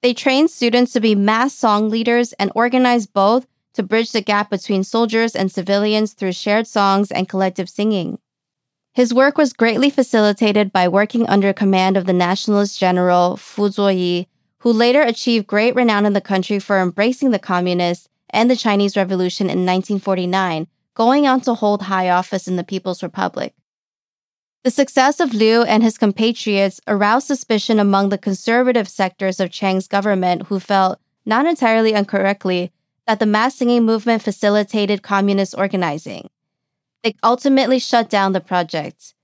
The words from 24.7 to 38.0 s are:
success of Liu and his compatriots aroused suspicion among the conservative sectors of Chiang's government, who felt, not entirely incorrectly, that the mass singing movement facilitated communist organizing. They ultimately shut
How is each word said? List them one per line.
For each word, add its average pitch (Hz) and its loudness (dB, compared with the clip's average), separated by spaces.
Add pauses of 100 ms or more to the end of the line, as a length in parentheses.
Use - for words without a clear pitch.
success 269 0
of 277 -2
Liu 220 4
and 220 2
his 220 0
compatriots 208 -2
aroused 208 0
suspicion 220 0
among 196 2
the 202 -6
conservative 233 0
sectors 190 -4
of 185 -2
Chiang's 190 -2
government, 190 0
who 196 -4
felt, 190 0 (260)
not 233 2
entirely 226 2
incorrectly, 196 -2 (380)
that 220 0
the 220 0
mass 214 0
singing 240 2
movement 226 0
facilitated 208 -2
communist 196 -2
organizing. 165 -6 (720)
They 220 -4
ultimately 254 2
shut 233 0